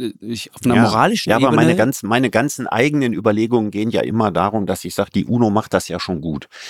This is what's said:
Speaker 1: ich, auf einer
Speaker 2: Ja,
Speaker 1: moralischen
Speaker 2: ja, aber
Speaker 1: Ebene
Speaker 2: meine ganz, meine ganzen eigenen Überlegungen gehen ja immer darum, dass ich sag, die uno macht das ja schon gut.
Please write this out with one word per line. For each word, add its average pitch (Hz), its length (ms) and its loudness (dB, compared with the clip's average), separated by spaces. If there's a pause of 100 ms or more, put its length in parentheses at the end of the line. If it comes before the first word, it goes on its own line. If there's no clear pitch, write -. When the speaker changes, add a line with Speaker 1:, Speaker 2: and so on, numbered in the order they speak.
(200)
Speaker 1:
ich, 110 340 -10
auf - 100 -16
einer 120 120 4
Speaker 2:
Ja, 117 60 4
Speaker 1:
moralischen 117 480 2
Speaker 2:
ja, - 60 4
aber 269 120 2
Speaker 1:
Ebene 240 80 4
Speaker 2:
meine 170 200 4
ganz, - 280 0
meine 117 260 2
ganzen 120 380 -2
eigenen 131 440 2
Überlegungen 107 600 0
gehen 104 180 -2
ja 104 120 0
immer 104 280 0
darum, 98 360 0
dass 98 180 -4
ich 92 100 -10
sag, 98 160 -4
die - 140 -2
uno 117 260 2
macht 104 240 -2
das 92 140 -2
ja 87 100 -6
schon 87 220 -6
gut. 78 280 -6 (220)